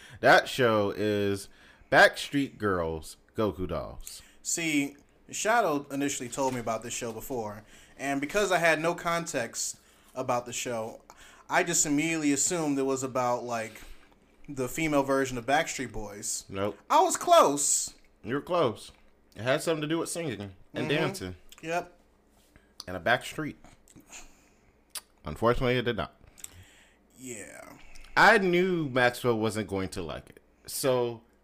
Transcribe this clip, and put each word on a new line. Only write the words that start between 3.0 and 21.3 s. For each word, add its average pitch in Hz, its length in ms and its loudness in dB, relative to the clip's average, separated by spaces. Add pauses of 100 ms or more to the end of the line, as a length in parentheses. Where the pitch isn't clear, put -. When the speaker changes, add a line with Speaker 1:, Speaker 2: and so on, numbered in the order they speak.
Speaker 1:
Goku 92 320 0
Dolls. 60 540 -8 (200)
Speaker 2:
See, 147 540 0 (340)
Shadow 196 600 2
initially 139 380 -4
told 131 240 0
me 120 60 -4
about 113 220 -4
this 117 120 -10
show 117 180 -6
before, 107 520 -8 (340)
and 139 220 -2
because 185 300 0
I 185 80 6
had 160 220 4
no 170 140 0
context 165 800 -4 (380)
about 127 320 -2
the 117 80 -10
show, 113 460 -6 (500)
I 160 120 4
just 175 220 0
immediately 156 480 2
assumed 147 460 0
it 135 80 0
was 135 160 0
about, 123 420 -2
like, 113 380 -8 (680)
the 131 200 -4
female 151 340 2
version 135 340 0
of 117 80 -6
Backstreet 135 480 -2
Boys. 107 560 -8
Speaker 1:
Nope. 98 300 -4 (100)
Speaker 2:
I 302 140 6
was 370 160 2
close. 226 760 4 (320)
Speaker 1:
You 123 120 -4
were 143 40 -4
close. 143 500 -2 (460)
It 104 60 -10
had 131 180 2
something 160 220 -2
to 151 40 -4
do 165 120 -2
with 165 100 -4
singing 147 320 -6
and 101 100 -10 (240)
Speaker 2:
Mm-hmm. 117 140 -4
Speaker 1:
dancing. 143 460 -2 (260)